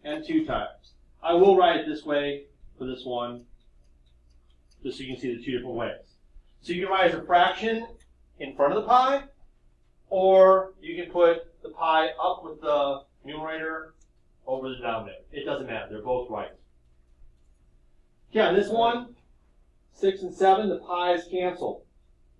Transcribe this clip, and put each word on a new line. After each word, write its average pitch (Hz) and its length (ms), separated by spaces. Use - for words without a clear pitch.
and 151 200
two 160 220
times. - 460
I 170 120
will 185 220
write 170 240
it 151 80
this 151 160
way 143 420
for 127 80
this 127 180
one, 120 400
just 131 160
so 135 60
you 127 100
can 120 60
see 123 140
the 117 80
two 135 100
different 120 240
ways. - 400
So - 120
you 180 120
can 196 80
write 185 180
as - 80
a - 60
fraction 208 640
in - 160
front 143 200
of 214 80
the - 60
pi, 262 360
or 190 720
you 170 220
can - 100
put 170 360
the - 80
pi 160 380
up 180 240
with 151 160
the 139 440
numerator 156 680
over 131 220
the 131 80
denominator. 120 540
It 139 140
doesn't 139 220
matter. 113 220
They're 107 140
both 127 260
right. 104 220
Okay, 220 100
on 180 140
this 202 140
one, 233 460
six 190 300
and 175 120
seven, 190 340
the 175 100
pi's 180 520
canceled. 180 520